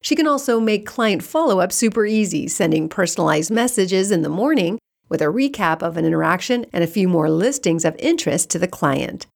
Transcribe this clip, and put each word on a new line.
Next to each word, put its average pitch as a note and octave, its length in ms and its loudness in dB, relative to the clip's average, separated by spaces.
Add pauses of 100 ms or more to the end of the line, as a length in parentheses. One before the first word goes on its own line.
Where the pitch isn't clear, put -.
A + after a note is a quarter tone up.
She - 140 0
can D#4 120 2
also C4+ 320 0
make G#3+ 280 0
client G#3 340 0
follow-up G3 500 0
super A3 360 0
easy, G3+ 400 0
sending D#3+ 420 0
personalized D#3+ 640 0
messages G3 580 0
in E3+ 140 2
the D3 60 -2
morning G#3 500 0 (300)
with D3+ 120 -2
a D#3 40 2
recap F#3+ 580 0
of E3 120 -4
an E3 80 -2
interaction E3 720 0
and E3+ 100 0
a E3 40 0
few F#3 200 0
more D#3+ 220 2
listings E3+ 560 0
of D#3+ 140 0
interest - 500 0
to E3+ 100 -4
the F3+ 80 0
client. C#3 680 -4